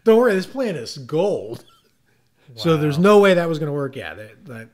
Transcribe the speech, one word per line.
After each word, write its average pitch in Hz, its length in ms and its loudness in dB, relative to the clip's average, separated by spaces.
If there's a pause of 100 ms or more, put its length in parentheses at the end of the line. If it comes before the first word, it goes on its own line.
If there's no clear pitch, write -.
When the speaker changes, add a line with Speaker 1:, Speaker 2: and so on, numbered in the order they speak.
Speaker 1:
Don't 220 140 6
worry, 233 160 2
this 185 140 -4
plan 247 280 -6
is 117 220 -12
gold. 139 680 -6 (920)
So 160 200 0
there's 147 220 -2
Speaker 2:
Wow. 175 60 0
Speaker 1:
no 208 160 6
way 196 160 6
that 170 120 0
was 160 120 -4
gonna 147 140 -6
work. 139 220 -6
Yeah, 85 200 -12
that, 107 300 -20
that, 113 280 -18